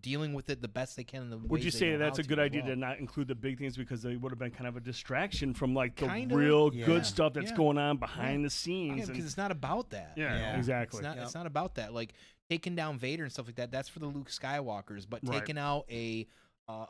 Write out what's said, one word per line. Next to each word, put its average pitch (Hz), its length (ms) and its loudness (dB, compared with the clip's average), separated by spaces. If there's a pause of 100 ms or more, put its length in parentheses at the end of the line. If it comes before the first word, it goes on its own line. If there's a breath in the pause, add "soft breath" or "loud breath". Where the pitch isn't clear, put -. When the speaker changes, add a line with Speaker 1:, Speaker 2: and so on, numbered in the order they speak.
Speaker 1:
dealing 143 320 -2
with 139 160 -4
it 131 100 -4
the 113 80 -4
best 127 260 -6
they 127 100 -8
can 131 180 -10
in 120 80 -8
the 113 80 -8
Speaker 2:
Would 113 240 0
you - 60 0
Speaker 1:
ways - 40 0
they - 60 0
Speaker 2:
say 170 140 6
Speaker 1:
know 151 60 4
Speaker 2:
that's 147 200 2
Speaker 1:
how - 60 2
Speaker 2:
a - 20 -8
good 147 100 2
Speaker 1:
to 147 60 6
as 147 40 6
Speaker 2:
idea 143 160 0
Speaker 1:
well. 131 100 0
Speaker 2:
to 127 40 0
not 131 220 -2
include 135 300 -2
the 131 60 -2
big 127 240 -4
things 131 200 -4
because 120 240 -4
they 120 140 -2
would 127 140 -4
have 120 80 -6
been 123 120 -4
kind 123 160 -8
of 120 100 -6
a 123 40 -10
distraction 131 760 -2
from, 131 200 2
like, 127 220 2
the 143 100 2
Speaker 1:
Kinda. 127 300 2
Speaker 2:
real 151 380 8
Speaker 3:
Yeah. 120 100 -2
Speaker 2:
good 165 220 6
stuff 156 260 4
that's 139 180 -2
Speaker 1:
Yeah. - 60 -6
Speaker 2:
going 151 220 6
on 147 180 4
behind 131 460 0
Speaker 1:
Yeah. 147 40 2
Speaker 2:
the 139 40 0
scenes 170 480 -2
Speaker 1:
Yeah, 117 80 -2
'cause - 100 -4
Speaker 2:
and 165 80 -4
Speaker 1:
it's 143 140 -6
not 196 120 0
about 165 400 -2
that. 87 280 -10
Speaker 2:
Yeah, 139 180 2
Speaker 3:
Yeah. 110 220 0
Speaker 2:
exactly. 120 400 0
Speaker 1:
It's 101 40 -4
not, - 140 -4
Speaker 3:
Yep. 123 80 -6
Speaker 1:
it's 120 100 -8
not 170 120 -6
about 156 300 -2
that. 113 180 -6
Like, 117 180 -4 (380 soft breath)
taking 165 240 -2
down 156 240 -2
Vader 139 260 -4
and 127 80 -6
stuff 120 140 -8
like 120 100 -14
that, 123 140 -4
that's 131 180 -4
for - 120 -14
the 151 60 -4
Luke 139 220 -6
Skywalkers. 107 800 -6
But 117 180 -6
Speaker 2:
Right. 117 140 0
Speaker 1:
taking 107 160 -4
out 143 340 0
a, 113 360 -4 (420 soft breath)
uh, 110 220 -8